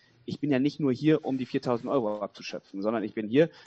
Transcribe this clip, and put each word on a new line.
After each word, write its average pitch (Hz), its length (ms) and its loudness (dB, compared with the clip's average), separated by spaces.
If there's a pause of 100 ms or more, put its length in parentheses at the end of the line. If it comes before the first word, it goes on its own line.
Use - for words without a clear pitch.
(240)
"Ich - 160 -10
bin 147 100 0
ja 131 100 2
nicht 143 200 -2
nur 139 120 2
hier, 151 320 2
um 135 140 -2
die 127 80 -6
viertausend 123 440 -2
Euro 104 300 0
abzuschöpfen, - 640 -10
sondern 107 220 0
ich 104 100 -8
bin 107 140 -4
hier, 151 220 6 (160)